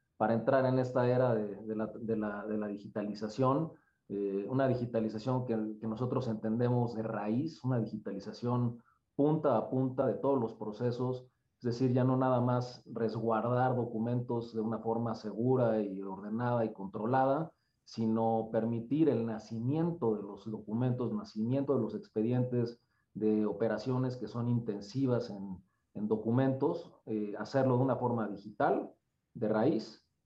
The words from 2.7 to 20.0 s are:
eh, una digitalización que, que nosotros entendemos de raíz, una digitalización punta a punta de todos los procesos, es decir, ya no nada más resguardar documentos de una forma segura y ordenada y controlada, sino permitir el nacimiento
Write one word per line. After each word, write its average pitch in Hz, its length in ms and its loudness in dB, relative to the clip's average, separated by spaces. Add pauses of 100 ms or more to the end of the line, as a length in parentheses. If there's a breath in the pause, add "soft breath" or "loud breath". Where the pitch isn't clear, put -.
eh, 101 400 -2
una 131 180 2
digitalización 120 800 0
que, 113 100 0 (240)
que 113 80 -6
nosotros 117 400 -2
entendemos 120 640 0
de 110 100 -4
raíz, 110 600 -2
una 127 160 0
digitalización 110 1000 -4 (360 loud breath)
punta 151 400 4
a 107 140 0
punta 131 380 0
de 104 80 2
todos 135 220 2
los 113 180 0
procesos, 123 680 -4 (340 soft breath)
es - 40 -12
decir, 120 300 2
ya 127 100 4
no 131 140 4
nada 127 240 4
más 123 440 0
resguardar 113 920 0
documentos 117 760 -2
de 110 60 -2
una 110 200 -2
forma 113 360 -2
segura 110 680 2
y 98 200 -4
ordenada 110 640 -2
y 107 80 -4
controlada, 131 800 0 (320)
sino 113 680 0
permitir 117 560 2
el 117 180 2
nacimiento 117 880 0